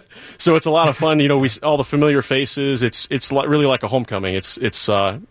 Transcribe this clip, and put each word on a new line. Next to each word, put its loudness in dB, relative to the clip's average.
So 4
it's 0
a 0
lot 4
of -4
fun. 2
You 2
know, 2
we 2
s-, -4
all 0
the 0
familiar 2
faces. -2
It's, -2
it's -2
li-, 0
really 2
like 0
a -4
homecoming. -2
It's, -6
it's, -2
uh, 0